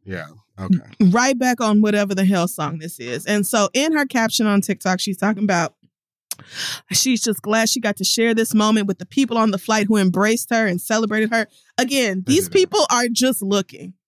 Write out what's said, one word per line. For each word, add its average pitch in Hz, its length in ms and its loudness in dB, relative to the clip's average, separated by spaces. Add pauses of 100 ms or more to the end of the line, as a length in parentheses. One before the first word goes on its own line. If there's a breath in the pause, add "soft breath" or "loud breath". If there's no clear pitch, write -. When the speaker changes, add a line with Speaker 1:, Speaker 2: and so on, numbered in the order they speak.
Speaker 1:
yeah, 92 220 -10 (340)
okay. 95 160 0 (240)
Speaker 2:
Right 240 380 4
back 247 220 0
on 214 200 2
whatever 208 340 0
the 190 100 0
hell 185 240 2
song 156 300 -6
this 160 220 -14
is. 123 260 -8
And 208 200 0
so 208 260 0
in 302 240 0
her 285 80 0
caption 226 420 0
on 202 140 4
TikTok, 185 400 -2
she's 190 160 -6
talking 196 280 -2
about, 175 300 -2 (1160 loud breath)
she's 240 300 0
just 214 180 -2
glad 226 300 0
she 247 100 -2
got 208 160 -2
to 190 80 -8
share 226 300 2
this 220 180 0
moment 214 360 2
with 190 100 -4
the 180 80 -16
people 254 320 0
on 220 140 2
the 190 60 -4
flight 214 280 0
who 214 100 2
embraced 202 540 2
her 226 160 2
and 180 140 -2
celebrated 220 520 -2
her. 220 140 0 (320 soft breath)
Again, 240 480 0
Speaker 1:
They 269 80 2
Speaker 2:
these 311 140 2
Speaker 1:
did - 80 -6
it. - 20 6
Speaker 2:
people 370 320 2
are 240 200 2
just 247 300 0
looking. 196 540 -4 (140)